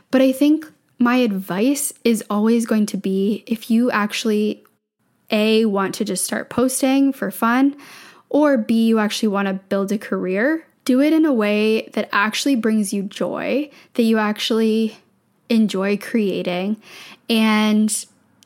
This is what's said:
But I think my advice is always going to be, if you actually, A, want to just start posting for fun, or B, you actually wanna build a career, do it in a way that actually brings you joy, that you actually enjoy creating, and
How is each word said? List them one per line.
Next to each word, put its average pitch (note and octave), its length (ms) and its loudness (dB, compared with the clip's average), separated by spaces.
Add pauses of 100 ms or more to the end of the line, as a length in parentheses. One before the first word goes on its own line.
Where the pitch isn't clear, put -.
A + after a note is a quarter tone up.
(100)
But C4 120 4
I C4 100 4
think D4 340 2 (320)
my A#3+ 180 2
advice G#3+ 760 -2 (120)
is A3+ 240 2
always A3+ 380 2
going A3 200 0
to G#3 100 -6
be, G3 500 -2
if - 240 -6
you A#3 200 2
actually, G#3 720 -2 (680)
A, A3 340 2
want G3 320 0
to - 80 -4
just G3 200 -4
start - 260 -6
posting C4+ 640 2
for A#3 180 -8
fun, B3+ 460 0 (520)
or C#4+ 280 4
B, A3+ 300 2
you A3+ 120 4
actually G#3+ 300 0
wanna G3 260 -2
build G3 380 -4
a G#3 60 -2
career, G3+ 680 -4 (180)
do B3+ 160 2
it D4+ 120 4
in D#4+ 120 4
a D4+ 80 2
way G#3+ 600 0
that - 200 -4
actually G#3+ 440 0
brings A3 360 -2
you G3+ 100 -4
joy, G#3 680 -6 (240)
that A#3+ 80 0
you A3+ 160 2
actually A3 800 -2 (500)
enjoy G#3 480 0
creating, F#3+ 840 -4 (480)
and G#3+ 760 2 (420)